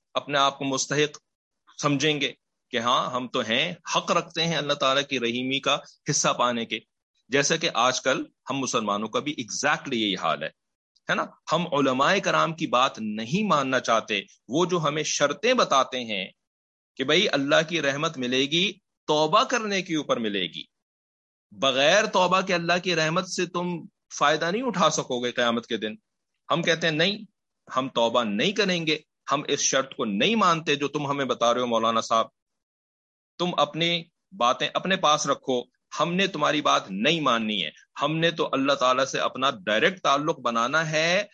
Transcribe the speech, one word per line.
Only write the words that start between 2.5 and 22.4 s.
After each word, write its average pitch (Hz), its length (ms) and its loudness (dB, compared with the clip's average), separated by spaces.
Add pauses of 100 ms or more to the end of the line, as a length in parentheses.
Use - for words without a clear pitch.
کہ 123 100 -4
ہاں، 135 320 0
ہم 127 160 -4
تو 131 120 -4
ہیں، 127 340 0 (220)
حق 170 160 0
رکھتے 165 360 -2
ہیں 165 80 0
اللہ 143 180 0
تعالیٰ 139 360 2
کی 135 100 -2
رحیمی 127 400 -2
کا 139 180 0 (320)
حصہ 147 180 0
پانے 123 380 0
کے۔ 110 140 -6 (500)
جیسا 143 260 2
کہ 165 180 -2
آج 127 280 2
کل 147 220 0 (260)
ہم 135 80 -4
مسلمانوں 110 500 -2
کا 123 120 -4
بھی 143 200 -6
exactly 139 580 -2
یہی 104 180 0
حال 80 280 -2
ہے، 78 40 -4 (640)
ہے 175 60 0
نا؟ 165 100 0 (260)
ہم 170 220 0
علماء 139 400 2 (100)
کرام 160 300 2
کی 160 140 -6
بات 123 320 2
نہیں 113 480 -2
ماننا 135 320 2
چاہتے، 110 420 0 (260)
وہ 151 180 2
جو 180 140 0
ہمیں 151 240 -2
شرطیں 147 500 0
بتاتے 135 500 2
ہیں 101 240 -4 (680)
کہ - 80 -4
بھائی 156 260 2
اللہ 151 400 2
کی 165 120 -2
رحمت 147 360 -2
ملے 127 240 0
گی، 170 300 0 (360)
توبہ 156 360 4
کرنے 220 380 -2
کے 175 140 -4
اوپر 156 220 0
ملے 101 260 -2
گی، 82 200 -8 (880)
بغیر 135 540 4
توبہ 185 360 2